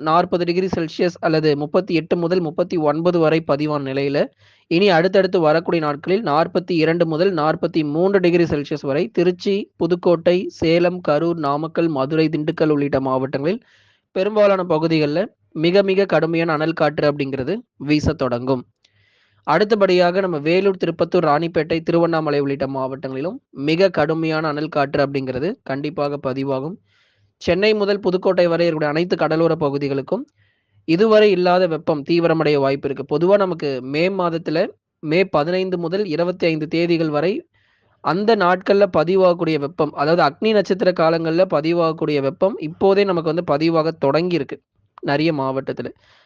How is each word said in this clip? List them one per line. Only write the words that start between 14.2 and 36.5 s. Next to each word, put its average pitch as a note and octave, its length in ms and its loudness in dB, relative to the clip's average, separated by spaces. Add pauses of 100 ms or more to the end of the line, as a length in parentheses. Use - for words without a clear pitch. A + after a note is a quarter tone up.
பகுதிகள்ல D#3 540 0 (360)
மிக F3 280 2
மிக G3 220 2
கடுமையான E3 480 0
அனல் D#3 260 -2
காற்று D3+ 260 0
அப்படிங்கிறது C#3 480 -2 (240)
வீச D3 360 0
தொடங்கும். B2 500 -2 (840)
அடுத்தபடியாக F#3 720 2
நம்ம F3+ 180 -2
வேலூர், F#3 400 0
திருப்பத்தூர், E3+ 460 0
ராணிப்பேட்டை, D#3+ 560 0
திருவண்ணாமலை D#3+ 580 0
உள்ளிட்ட C#3 280 -2
மாவட்டங்களிலும் C3+ 720 -8 (240)
மிக E3 280 2
கடுமையான D#3+ 580 -2
அனல் D3+ 280 -6
காற்று C#3+ 260 0
அப்படிங்கிறது C#3 480 -4 (140)
கண்டிப்பாக C#3+ 580 -6
பதிவாகும். C3+ 540 -4 (640)
சென்னை F#3 320 2
முதல் G3+ 280 0
புதுக்கோட்டை F#3 460 2
வரை E3 180 2
இருக்கக்கூடிய D#3 280 -2
அனைத்து F3+ 240 0
கடலோர D#3+ 380 2
பகுதிகளுக்கும் C#3+ 680 -4 (640)
இதுவரை G#3+ 440 4
இல்லாத F3+ 360 2
வெப்பம் D#3 360 -4
தீவிரமடைய E3 560 2
வாய்ப்பு C#3 280 -2
இருக்கு. C#3 200 -6
பொதுவா E3+ 300 2
நமக்கு E3+ 320 -2 (120)
மே C#3+ 280 -4
மாதத்துல E3+ 560 -2 (380)
மே D#3 220 0
பதினைந்து F#3 520 -2
முதல் F3 280 -4
இருபத்தி F3 400 -4
ஐந்து D#3 220 -2